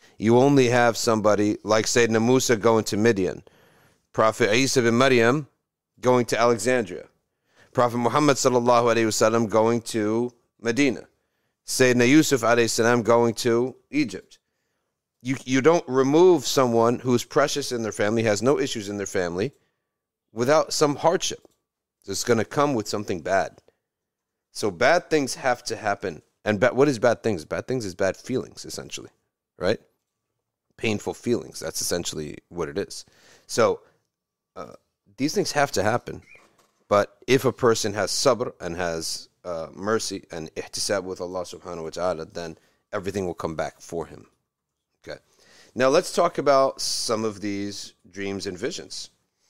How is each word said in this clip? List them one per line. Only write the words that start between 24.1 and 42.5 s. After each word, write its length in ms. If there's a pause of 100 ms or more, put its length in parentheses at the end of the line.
So 180
bad 400
things 240
have 300
to 120
happen. 460 (220)
And 160
ba-, 120
what 140
is 140
bad 240
things? 200
Bad 220
things 180
is 120
bad 200
feelings, 480
essentially, 460 (480)
right? 220 (960)
Painful 380
feelings. 440
That's 220
essentially 580 (100)
what 200
it 100
is. 260 (440)
So, 320 (720)
uh, 200 (420)
these 180
things 180
have 200
to 100
happen. 400 (640)
But 280 (100)
if 180
a 80
person 420
has 180
sabr 480
and 160
has 520 (180)
uh, 260
mercy 580
and 260
ihtisab 480
with 160
Allah 220
subhanahu 420
wa 60
ta'ala, 360
then 320 (340)